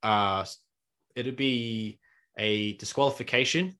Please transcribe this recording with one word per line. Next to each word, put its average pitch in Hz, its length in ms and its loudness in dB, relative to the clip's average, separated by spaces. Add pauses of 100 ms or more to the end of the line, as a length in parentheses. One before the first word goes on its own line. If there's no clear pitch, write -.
uh, 101 440 2 (680)
it'll 123 180 -4
be 117 640 -2 (380)
a 104 400 0
disqualification 139 1040 0